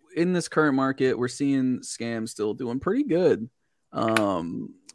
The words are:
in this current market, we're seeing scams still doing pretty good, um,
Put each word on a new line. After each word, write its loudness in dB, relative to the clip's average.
in 2
this 0
current 2
market, 2
we're -2
seeing 0
scams -6
still -2
doing -6
pretty 0
good, 2
um, 0